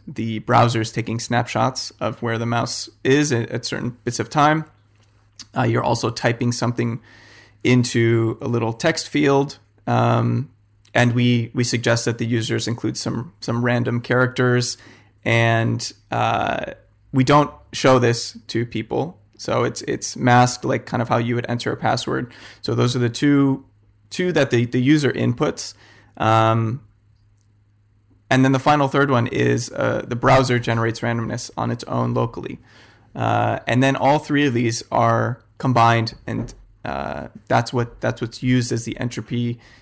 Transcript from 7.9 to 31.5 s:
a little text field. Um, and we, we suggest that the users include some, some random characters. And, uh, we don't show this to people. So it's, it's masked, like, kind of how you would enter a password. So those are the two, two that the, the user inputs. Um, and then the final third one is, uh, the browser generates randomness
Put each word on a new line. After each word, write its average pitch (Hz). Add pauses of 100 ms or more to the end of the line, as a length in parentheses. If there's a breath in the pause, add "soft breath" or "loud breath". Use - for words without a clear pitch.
a -
little 117
text -
field. 143 (300)
Um, 117 (420)
and 120
we, 120
we 123
suggest 117
that 117
the 120
users 113
include 117
some, 117
some 120
random 120
characters. 123 (480 loud breath)
And, 117 (200)
uh, 113 (400)
we 131
don't 147 (220)
show 131
this 117 (120)
to 117
people. 123 (180)
So 120
it's, -
it's -
masked, 123
like, 127
kind 120
of 120
how 117
you 120
would 120
enter 120
a -
password. 123 (300 loud breath)
So 117
those 123
are 127
the 120
two, 139 (440)
two 180
that 151
the, 120
the 127
user 143
inputs. 123 (420 soft breath)
Um, 113 (1500)
and 131
then 135
the 131
final 147
third 143
one 117
is, 120
uh, 117
the 120
browser 131
generates 113
randomness 117